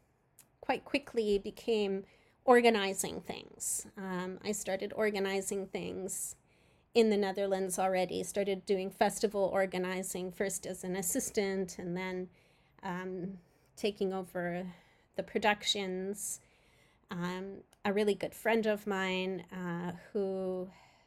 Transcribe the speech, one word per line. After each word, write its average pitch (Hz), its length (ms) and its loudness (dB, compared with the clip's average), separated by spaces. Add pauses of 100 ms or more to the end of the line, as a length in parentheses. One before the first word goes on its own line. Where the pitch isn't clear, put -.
(600)
quite - 240 0
quickly 220 540 2
became 202 680 0 (400)
organizing 202 760 6
things. - 640 -8 (100)
Um, 185 460 -4
I 202 80 -2
started 202 440 -2
organizing 196 720 0
things 185 680 -6 (580)
in 226 160 8
the 202 80 6
Netherlands 190 600 0
already, 185 460 2
started 196 420 -2
doing 190 240 0
festival 202 640 2
organizing, 185 760 0
first 196 340 -4
as 180 180 -8
an 185 120 -2
assistant 196 800 -2
and 180 180 -4
then, 185 340 -4 (520)
um, 185 560 -6 (380)
taking 202 380 -2
over 180 520 -4 (500)
the 190 80 -4
productions. 202 1160 -2 (720)
Um, 185 460 -4 (280)
a 202 80 2
really 208 220 2
good - 180 -6
friend 220 320 2
of 208 200 0
mine, 185 680 0
uh, 175 400 -4 (180)
who 190 560 -2 (400)